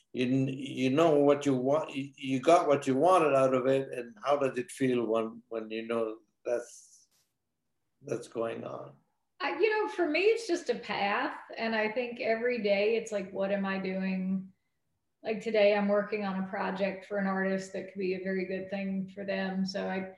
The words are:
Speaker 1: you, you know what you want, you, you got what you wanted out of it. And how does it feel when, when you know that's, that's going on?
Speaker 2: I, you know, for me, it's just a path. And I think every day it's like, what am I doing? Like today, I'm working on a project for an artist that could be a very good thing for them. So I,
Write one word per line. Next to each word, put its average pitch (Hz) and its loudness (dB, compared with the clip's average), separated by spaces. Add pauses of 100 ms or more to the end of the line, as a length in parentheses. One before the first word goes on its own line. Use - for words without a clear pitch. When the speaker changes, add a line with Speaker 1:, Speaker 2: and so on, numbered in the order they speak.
(140)
Speaker 1:
you, 123 -2
you 131 0
know 160 4
what 143 4
you 139 4
want, 135 0
you, 139 -6
you 131 -2
got 160 6
what 139 2
you 131 2
wanted 160 6
out 131 4
of 123 0
it. 135 2
And 117 -10 (100)
how 143 2
does 131 0
it 123 -4
feel 123 0
when, 113 -2
when 110 -8
you 113 -6
know 113 -2 (320)
that's, - -8 (1000)
that's 117 -4
going 117 -6
on? - -12 (500)
Speaker 2:
I, 294 -4
you 427 4
know, 427 0
for 339 0
me, 311 0
it's 440 2
just 339 -2
a 214 -2
path. 202 -2 (240)
And 226 -2
I 214 2
think 240 -4
every 226 0
day 202 4
it's 220 -4
like, 190 -4
what 196 -2
am 196 0
I 190 -2
doing? 190 -2 (800)
Like 220 -4
today, 208 6
I'm 202 2
working 208 2
on 190 -2
a 190 -6
project 190 -4
for 208 -4
an 190 0
artist 190 0
that 190 -8
could 196 -10
be 185 0
a 185 -6
very 190 -2
good 185 -6
thing 190 -4
for 202 -10
them. 190 -2
So 190 -4
I, 190 -2 (220)